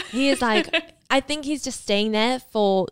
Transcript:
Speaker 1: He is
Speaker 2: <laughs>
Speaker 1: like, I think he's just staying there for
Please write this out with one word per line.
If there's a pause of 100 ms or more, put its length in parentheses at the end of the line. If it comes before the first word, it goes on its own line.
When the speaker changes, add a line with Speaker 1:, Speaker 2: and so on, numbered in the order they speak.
(120)
Speaker 1:
He
is
Speaker 2:
<laughs>
Speaker 1:
like, (360)
I
think
he's
just
staying
there
for